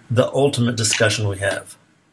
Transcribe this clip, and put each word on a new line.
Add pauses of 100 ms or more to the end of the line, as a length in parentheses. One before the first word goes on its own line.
(100)
the
ultimate
discussion
we
have. (360)